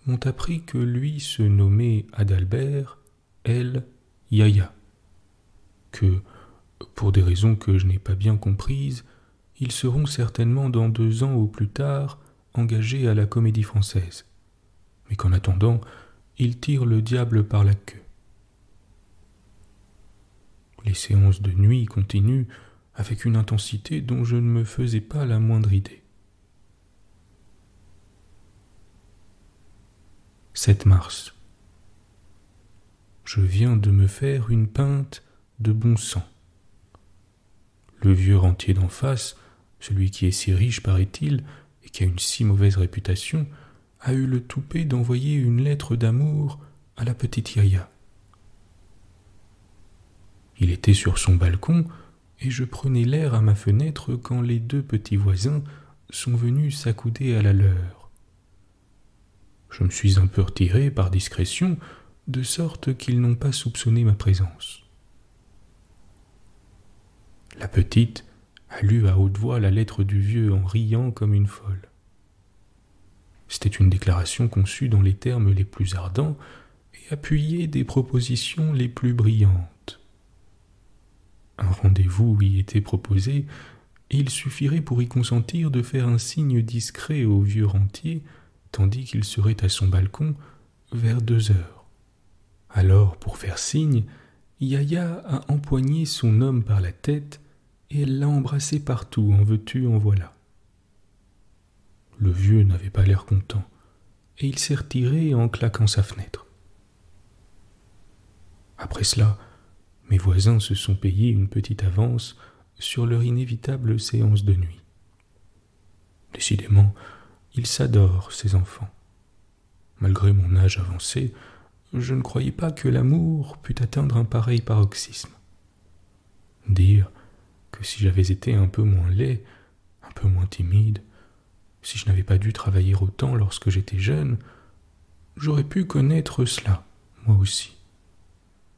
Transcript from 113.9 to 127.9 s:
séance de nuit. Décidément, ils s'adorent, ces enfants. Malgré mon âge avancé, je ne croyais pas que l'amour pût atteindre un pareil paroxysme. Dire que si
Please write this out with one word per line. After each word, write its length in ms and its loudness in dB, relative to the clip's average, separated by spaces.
séance 440 2
de 120 4
nuit. 260 -4
Décidément, 600 2
ils 140 -4
s'adorent, 640 2
ces 240 -4
enfants. 340 -4
Malgré 340 4
mon 220 4
âge 240 4
avancé, 560 -6
je 220 -4
ne 80 -2
croyais 280 -4
pas 200 -4
que 180 -4
l'amour 680 0
pût 200 -6
atteindre 380 -2
un 80 2
pareil 360 0
paroxysme. 680 -2
Dire 440 4
que 120 -16
si 160 -12